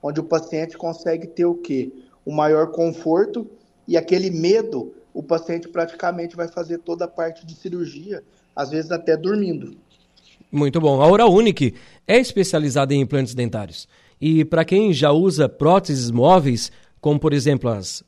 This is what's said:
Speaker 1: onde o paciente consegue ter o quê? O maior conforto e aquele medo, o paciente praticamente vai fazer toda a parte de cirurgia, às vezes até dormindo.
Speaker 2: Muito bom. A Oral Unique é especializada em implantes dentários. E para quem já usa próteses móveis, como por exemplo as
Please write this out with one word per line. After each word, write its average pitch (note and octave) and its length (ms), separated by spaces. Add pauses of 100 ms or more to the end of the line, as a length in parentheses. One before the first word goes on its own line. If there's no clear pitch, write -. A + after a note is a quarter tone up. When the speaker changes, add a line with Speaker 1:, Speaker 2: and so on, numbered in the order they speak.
Speaker 1:
onde C#3+ 180
o D#3+ 40
paciente D#3+ 520
consegue E3 500
ter F3 200
o F3 80
quê? C3 360 (340)
O D3 80
maior D3+ 380
conforto E3+ 800 (360)
e A#3 100
aquele F#3 340
medo, E3 640 (200)
o - 80
paciente E3+ 460
praticamente E3+ 680
vai E3+ 120
fazer E3+ 300
toda E3+ 280
a - 20
parte E3 380
de D#3+ 80
cirurgia, E3+ 680 (320)
às C#3 160
vezes D#3 200
até D#3+ 260
dormindo. E3+ 580 (800)
Speaker 2:
Muito D3 280
bom. C#3 220
A D3+ 60
Oral A3+ 240
Unique G3 420 (320)
é A3 120
especializada D3+ 760
em C#3 60
implantes C3 340
dentários. A2 540 (320)
E D#3 240
para D#3+ 200
quem G3 280
já C#3+ 200
usa D#3 360
próteses C#3+ 640
móveis, C3+ 640 (280)
como D3 200
por D#3 120
exemplo B2+ 380
as G2+ 380